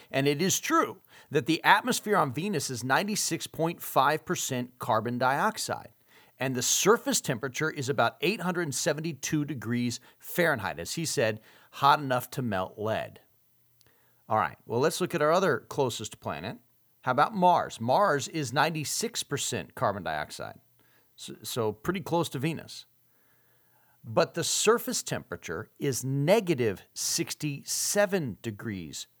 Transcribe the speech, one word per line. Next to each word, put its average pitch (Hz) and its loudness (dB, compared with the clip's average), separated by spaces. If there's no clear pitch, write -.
and 135 2
it 147 2
is 185 2
true 285 0
that 139 0
the 160 2
atmosphere 208 4
on 156 4
Venus 156 -2
is 123 -6
ninety-six 165 0
point 165 -4
five 147 2
percent 127 -4
carbon 117 0
dioxide. 131 0
And 135 -2
the 123 0
surface 233 2
temperature 139 -2
is 135 -6
about 120 2
eight 175 0
hundred 175 -2
seventy-two 156 -2
degrees 120 -2
Fahrenheit, 107 0
as 85 -8
he 165 -4
said, 110 0
hot 143 6
enough 135 -2
to 135 -6
melt 95 -2
lead. 101 -4
All 110 2
right, 85 0
well, 117 -2
let's 160 0
look 175 -4
at 151 2
our 151 4
other 175 2
closest 117 -4
planet. 92 -8
How 127 0
about 143 2
Mars? 175 2
Mars 143 2
is 143 -4
ninety-six 156 -2
percent - -4
carbon 104 -2
dioxide, 76 -6
so, - -14
so 113 -2
pretty 175 -4
close 165 0
to - -8
Venus. - -6
But 139 0
the 165 -4
surface - 2
temperature - -6
is 135 -2
negative 139 2
sixty-seven 151 -2
degrees 101 -8